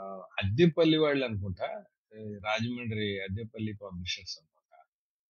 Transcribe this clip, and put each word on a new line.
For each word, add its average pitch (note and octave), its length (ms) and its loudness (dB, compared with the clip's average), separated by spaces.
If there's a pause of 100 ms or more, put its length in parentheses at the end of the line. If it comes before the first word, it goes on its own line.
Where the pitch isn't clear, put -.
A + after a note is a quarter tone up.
(440)
అద్దెపల్లి D#3 540 6
వాళ్ళు C#3+ 280 4
అనుకుంటా, A2 580 -6 (340)
ఈ G#2+ 180 -10 (100)
రాజమండ్రి G#2+ 760 0
అద్దెపల్లి G#2+ 500 -4
పబ్లిషర్స్ F#2 680 -8
అనుకుంటా, - 380 -20 (520)